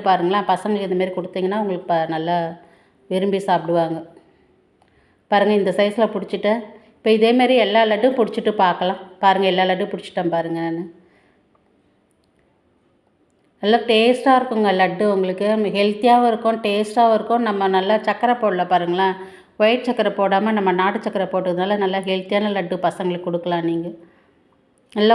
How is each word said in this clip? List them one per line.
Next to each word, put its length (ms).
பாருங்களேன், 460
பசங்களுக்கு 360
இந்த 120
மாதிரி 160
கொடுத்தீங்கன்னா 460
உங்களுக்கு 280
ப-, 240
நல்லா 220
விரும்பி 360
சாப்பிடுவாங்க. 500
பாருங்க, 280
இந்த 200
சைஸில் 340
பிடிச்சிட்டேன். 480
இப்போ 220
இதேமாரி 360
எல்லா 160
லட்டும் 260
பிடிச்சிட்டு 360
பார்க்கலாம். 380
பாருங்க, 260
எல்லா 180
லட்டும் 220
பிடிச்சிட்டேன் 440
பாருங்க 300
நானு. 160
நல்லா 180
டேஸ்ட்டாக 480
இருக்குங்க 400
லட்டு 240
உங்களுக்கு. 320
ஹெல்த்தியாகவும் 540
இருக்கும், 340
டேஸ்ட்டாகவும் 520
இருக்கும். 320
நம்ம 180
நல்லா 200
சர்க்கரை 340
போடல 220
பாருங்களேன், 420
ஒயிட் 240
சர்க்கரை 320
போடாம 380
நம்ம 140
நாட்டு 240
சர்க்கரை 280
போட்டதுனால 500
நல்லா 160
ஹெல்த்தியான 480
லட்டு 200
பசங்களுக்கு 420
கொடுக்கலாம் 420
நீங்க. 180
நல்லா 160